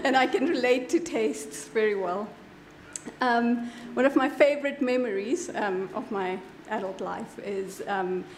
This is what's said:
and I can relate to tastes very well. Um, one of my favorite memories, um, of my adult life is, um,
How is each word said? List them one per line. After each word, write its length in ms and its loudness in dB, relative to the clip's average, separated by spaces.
and 120 4
I 120 6
can 180 2
relate 440 4
to 100 2
tastes 680 -4
very 300 2
well. 320 -2
Um, 520 2
one 100 4
of 100 6
my 140 4
favorite 500 2
memories, 760 0
um, 400 -2
of 160 -6
my 260 -2
adult 320 -6
life 380 -8
is, 480 -8
um, 360 -2